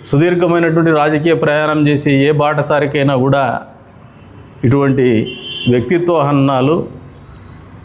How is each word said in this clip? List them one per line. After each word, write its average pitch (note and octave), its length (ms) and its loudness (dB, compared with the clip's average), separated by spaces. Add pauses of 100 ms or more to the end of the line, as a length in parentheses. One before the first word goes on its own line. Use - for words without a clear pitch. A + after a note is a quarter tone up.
సుదీర్ఘమైనటువంటి E3+ 840 0
రాజకీయ D#3 440 2
ప్రయాణం D3+ 540 0
చేసే D3 240 0
ఏ C#3 180 2
బాటసారికైనా D3 840 0
కూడా C3+ 460 0 (1000)
ఇటువంటి B2+ 680 2 (400)
వ్యక్తిత్వ E3+ 460 0
హననాలు, C#3 720 0 (1000)